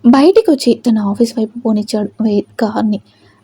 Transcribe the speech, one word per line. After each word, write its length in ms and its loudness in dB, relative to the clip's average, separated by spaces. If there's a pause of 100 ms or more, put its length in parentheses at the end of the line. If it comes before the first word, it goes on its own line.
బయటికి 440 4
వచ్చి 240 0
తన 240 -2
ఆఫీస్ 400 -2
వైపు 200 -6
పోనిచ్చాడు 520 -4 (120)
వేద్ 360 -2
కార్ని. 420 -2 (440)